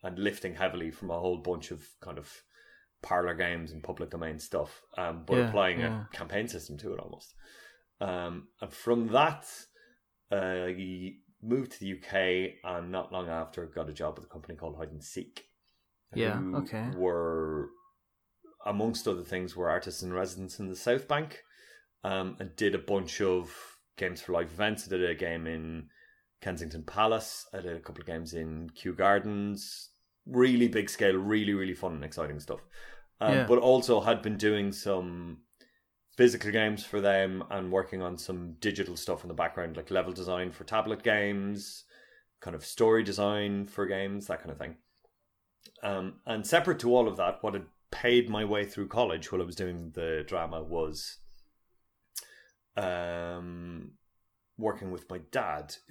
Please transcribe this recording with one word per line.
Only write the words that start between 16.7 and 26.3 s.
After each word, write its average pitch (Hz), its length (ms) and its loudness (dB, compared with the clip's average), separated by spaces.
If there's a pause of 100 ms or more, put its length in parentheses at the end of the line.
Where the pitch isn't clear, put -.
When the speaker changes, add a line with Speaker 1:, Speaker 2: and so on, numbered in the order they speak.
Speaker 1:
were, 82 720 0 (960)
amongst 107 420 -2
other 90 160 0
things, 90 320 -4
were 87 140 0
artists 87 340 -2
in 90 100 -4
residence 92 460 -4
in 101 100 -6
the 92 80 -8
South 127 300 2
Bank, 151 360 -4 (600)
um, 95 360 -4
and 92 160 -10
did 101 180 4
a 95 40 0
bunch 98 420 -2
of 90 340 2 (420)
games 90 260 -4
for - 100 -6
live 85 200 0
events. 104 340 0
I 90 100 -14
did 90 120 4
a 85 60 0
game 85 320 -2
in 80 420 -6 (520)